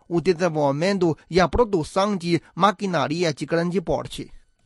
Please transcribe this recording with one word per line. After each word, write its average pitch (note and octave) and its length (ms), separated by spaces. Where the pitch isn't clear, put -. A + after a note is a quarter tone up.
o E3+ 140
desenvolvimento D#3+ 960
e E3 100
a F3 80
produção G3+ 720
de E3+ 240
maquinaria E3+ 800
de D3+ 120
grande E3+ 340
porte. C3+ 500